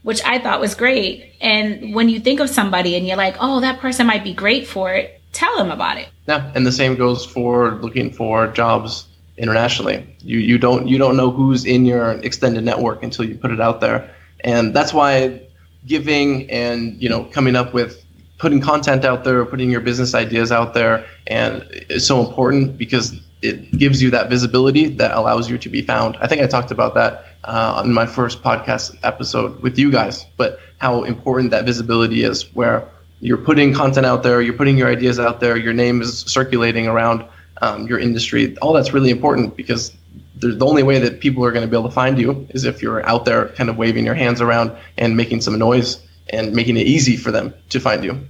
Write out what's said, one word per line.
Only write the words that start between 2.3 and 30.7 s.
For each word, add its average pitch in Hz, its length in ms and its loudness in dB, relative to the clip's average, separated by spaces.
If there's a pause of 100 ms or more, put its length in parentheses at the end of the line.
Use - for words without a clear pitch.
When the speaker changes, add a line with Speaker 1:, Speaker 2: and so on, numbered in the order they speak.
Speaker 1:
of 277 100 0
somebody 180 460 0
and 180 100 -2
you're 185 120 -2
like, 190 240 0
"Oh, 269 180 0
that 262 200 -2
person 254 280 0
might 208 160 0
be 190 100 -6
great 208 320 0
for 190 280 -4
it," - 280 -4 (120)
tell 427 240 -2
them 185 120 0
about 87 280 -4
it. - 100 -14 (200)
Speaker 2:
Yeah, 147 280 -4
and 127 100 2
the 123 60 2
same 131 240 0
goes 123 300 0
for 120 500 0
looking 117 360 -4
for 110 360 0
jobs 113 600 -2 (280)
internationally. 110 840 -2
You, 117 180 -4
you 117 180 4
don't, 123 300 2
you 131 100 4
don't 135 200 4
know 127 140 4
who's 135 340 2
in 127 200 4
your 120 260 2
extended 113 520 -2
network 117 400 -2
until 117 220 -6
you 110 100 -6
put 120 160 -4
it 113 80 -4
out 113 220 0
there. 113 320 -2 (280)
And 120 340 0
that's 147 180 0
why 135 480 2 (460)
giving 143 640 0
and, 120 500 -4
you 123 80 0
know, 113 160 -2
coming 131 300 2
up 123 180 -2
with 120 300 -4 (340)
putting 147 240 2
content 139 440 2
out 127 180 0
there, 127 200 2
putting 127 280 -2
your 120 100 0
business 123 320 -2
ideas 117 380 0
out 117 240 0
there, 113 300 2 (220)
and 113 440 -4
it's - 340 -6
so 123 200 4
important 135 520 0
because 117 420 -2 (220)
it - 360 -6
gives 131 260 4
you 127 80 4
that 123 180 0
visibility 127 580 4
that 123 260 0
allows 113 360 0
you 123 80 -4
to 120 120 -12
be 117 120 -4
found. 113 380 -2
I - 80 -2
think 147 160 0
I 123 40 2
talked 123 240 -2
about 117 240 0
that, 117 300 0 (200)
uh, 113 320 -2
on 113 140 0
my 113 140 4
first 120 380 -4
podcast - 580 -2
episode 117 600 -4
with 127 180 -2
you 143 120 4
guys, 110 340 -2 (120)
but 113 220 -2 (180)